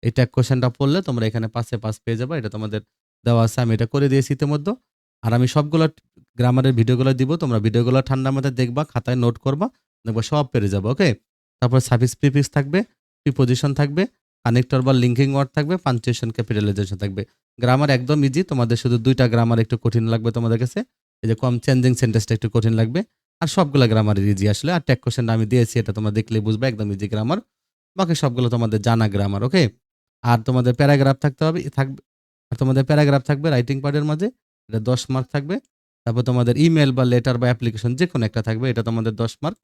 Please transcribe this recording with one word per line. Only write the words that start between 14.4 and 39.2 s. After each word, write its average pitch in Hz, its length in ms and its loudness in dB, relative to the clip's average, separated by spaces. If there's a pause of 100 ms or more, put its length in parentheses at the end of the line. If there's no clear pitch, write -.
কানেক্টর 123 380 2
বা 131 100 2
লিঙ্কিং 127 400 2
ওয়ার্ড 139 220 -2
থাকবে, 151 220 -2
পাঞ্চুয়েশন, 120 540 -2
ক্যাপিটালাইজেশন 104 680 -2
থাকবে। 98 280 -6 (360)
গ্রামার 131 300 2
একদম 139 340 0
ইজি, 139 180 0
তোমাদের 120 340 0
শুধু 120 220 0
দুইটা 127 300 2
গ্রামার 117 320 2
একটু 110 180 -2
কঠিন 113 280 0
লাগবে 113 240 -2
তোমাদের 113 280 -2
কাছে, 123 220 -4 (420)
এই 113 60 -2
যে 113 60 2
কম, 123 240 -2
চেঞ্জিং 127 360 2
সেন্টেন্সটা 113 400 0
একটু 110 140 -4
কঠিন 113 240 2
লাগবে, 113 300 0 (380)
আর 165 60 -2
সবগুলা 143 400 2
গ্রামারের 107 420 2
ইজি 101 200 0
আসলে। 139 240 -2
আর 175 80 0
ট্যাগ 127 180 0
কোশ্চেনটা 117 340 -4
আমি 113 140 0
দিয়েছি, 120 320 0
এটা 107 140 -4
তোমরা 107 180 -4
দেখলেই 110 300 -2
বুঝবে, 110 280 -2
একদম 107 240 -4
ইজি 98 160 -6
গ্রামার, 110 300 -2 (580)
বাকি 175 180 0
সবগুলো 123 360 0
তোমাদের 110 320 0
জানা 113 260 2
গ্রামার। 101 340 -2
ওকে, 131 260 2 (540)
আর 120 200 2
তোমাদের 127 320 2
প্যারাগ্রাফ 135 440 4
থাকতে 143 260 -2
হবে, 160 260 -4
থাকবে, 135 320 -4 (480)
আর 117 60 -6
তোমাদের 131 280 2
প্যারাগ্রাফ 143 380 4
থাকবে 147 280 -2
রাইটিং 131 300 0
পার্টের 143 240 -2
মাঝে, 151 220 -2 (420)
এটা 110 120 -4
দশ 127 300 -2
মার্ক 131 220 -4
থাকবে। 151 280 -4 (440)
তারপর 120 180 0
তোমাদের 123 340 2
ইমেইল 151 360 4
বা 127 120 2
লেটার 123 340 0
বা 123 80 0
অ্যাপ্লিকেশন 117 480 -2
যে 165 120 0
কোনো 123 200 -2
একটা 110 160 -4
থাকবে, 113 280 -2
এটা 113 120 -2
তোমাদের 113 340 -4
দশ 113 260 -4